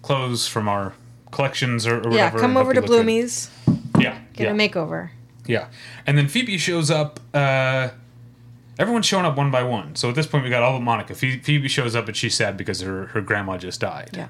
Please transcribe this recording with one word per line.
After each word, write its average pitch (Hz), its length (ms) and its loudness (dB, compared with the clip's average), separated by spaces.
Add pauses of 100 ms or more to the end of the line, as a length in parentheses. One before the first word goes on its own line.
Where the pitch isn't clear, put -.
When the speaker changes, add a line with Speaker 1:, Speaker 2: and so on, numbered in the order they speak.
Speaker 1:
clothes 127 460 -2
from 107 200 -2
our 98 260 -2 (380)
collections 123 540 -2
or, 117 140 2
or 117 120 -2
Speaker 2:
Yeah, 208 200 4
Speaker 1:
whatever 113 80 0
Speaker 2:
come 233 120 4
Speaker 1:
and - 60 2
help 262 80 4
Speaker 2:
over 262 80 2
Speaker 1:
you 247 80 4
Speaker 2:
to 208 60 0
Speaker 1:
look 226 180 6
good." - 0 -
Speaker 2:
Bloomies. 226 440 0 (500)
Speaker 1:
Yeah, - 180 2 (160)
Speaker 2:
Get - 140 -2
Speaker 1:
yeah. 208 40 0
Speaker 2:
a 208 40 0
makeover. 170 540 -2 (360)
Speaker 1:
Yeah. 113 220 0 (400)
And 143 100 6
then 143 100 6
Phoebe 214 300 0
shows 165 320 0
up. 151 300 0 (160)
Uh, 131 540 2 (920)
everyone's 220 260 2
showing 185 200 2
up 143 120 2
one 143 140 2
by 127 100 2
one. 107 340 -4
So 123 140 -2
at 123 60 -2
this 156 100 2
point, 147 180 0
we 123 60 -4
got 120 140 2
all 131 160 4
but 120 40 -4
Monica. 113 300 -2
Phoe-, 131 280 -2
Phoebe 143 260 0
shows 120 280 0
up, 113 120 -2
and 110 100 -8
she's 110 160 -2
sad 101 240 -2
because 92 240 -6
her, 95 260 -6
her 110 140 -4
grandma 98 360 -4
just 90 220 -10
died. 82 340 -6
Speaker 2:
Yeah. - 160 -10